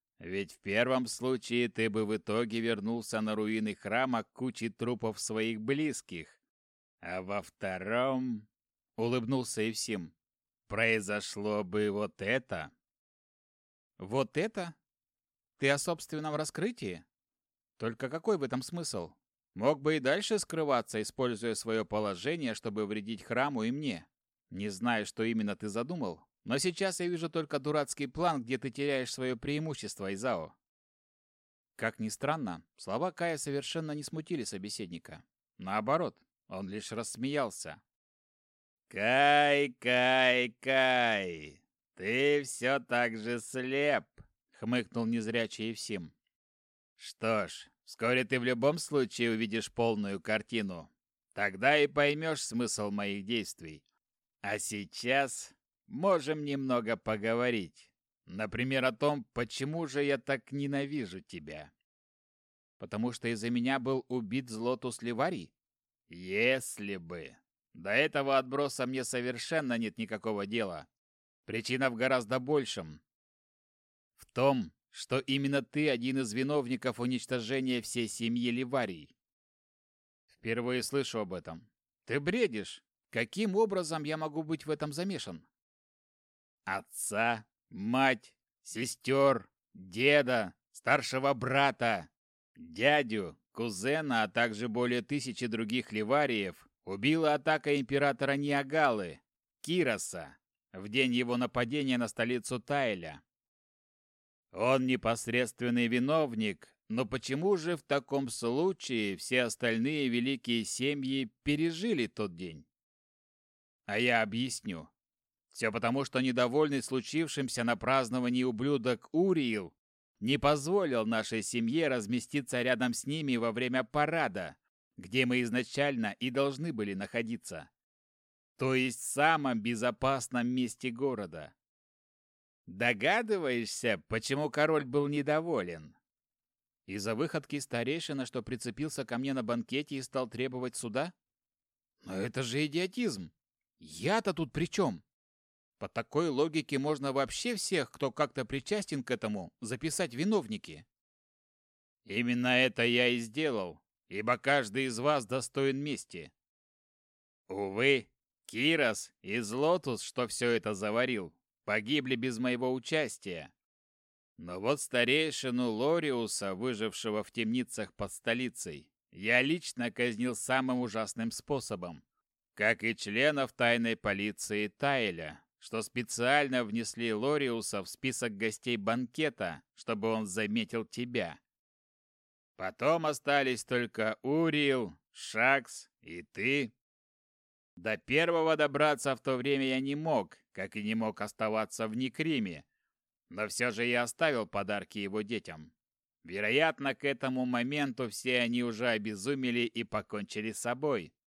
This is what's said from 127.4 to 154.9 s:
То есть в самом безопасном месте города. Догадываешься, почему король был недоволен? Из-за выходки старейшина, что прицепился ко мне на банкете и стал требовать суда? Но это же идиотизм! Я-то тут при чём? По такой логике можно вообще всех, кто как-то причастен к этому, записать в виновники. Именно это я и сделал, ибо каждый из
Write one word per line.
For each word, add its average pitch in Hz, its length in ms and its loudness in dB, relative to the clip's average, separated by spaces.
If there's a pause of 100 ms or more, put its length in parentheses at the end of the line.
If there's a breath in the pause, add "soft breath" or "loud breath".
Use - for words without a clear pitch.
То 131 180 2
есть 127 240 2
в - 40 -10
самом 143 580 2
безопасном 120 840 0
месте 127 440 -2
города. 104 600 -4 (1120)
Догадываешься, 123 1400 2
почему 139 420 -2
король 151 360 2
был 143 220 0
недоволен? 143 880 -2 (920)
Из-за 101 300 -4
выходки 147 440 -2
старейшина, 135 640 -4
что 123 160 -6
прицепился 127 640 -6
ко 120 120 -4
мне 135 160 -2
на 131 100 -2
банкете 120 520 -2
и 131 60 -4
стал 127 260 -4
требовать 127 480 -4
суда? 131 380 -4 (880)
Но - 120 -8
это 117 280 -4
же 127 220 -2
идиотизм! 160 640 -2 (480)
Я-то 131 540 0
тут 156 180 -4
при 160 140 -2
чём? 147 380 0 (760)
По 101 120 -8
такой 151 400 0
логике 147 500 0
можно 139 320 0
вообще 139 440 0
всех, 165 360 0
кто 131 200 -2
как-то 135 340 -2
причастен 139 580 -4
к 123 80 -4
этому, 104 480 -2
записать 131 540 -4
в 117 40 -10
виновники. 127 680 -2 (1200)
Именно 120 420 0
это 127 360 4
я 120 260 4
и 120 100 2
сделал, 113 600 -2 (260)
ибо 107 300 0
каждый 135 480 2
из 120 140 -4